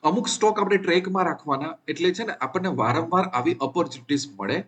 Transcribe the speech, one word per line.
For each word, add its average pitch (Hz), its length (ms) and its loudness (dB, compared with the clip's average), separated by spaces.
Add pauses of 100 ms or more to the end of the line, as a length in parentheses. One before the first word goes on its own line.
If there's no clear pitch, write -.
અમુક 185 240 2
સ્ટોક 214 320 2
આપણે 202 180 2
ટ્રેકમાં 185 480 2
રાખવાના, 147 520 -2 (100)
એટલે 160 260 0
છે 220 100 -4
ને 214 100 -4
આપણને - 340 -4
વારંવાર 160 560 2
આવી 135 380 0
ઓપોર્ચ્યુનિટીઝ 139 680 -2 (100)
મળે 127 280 -2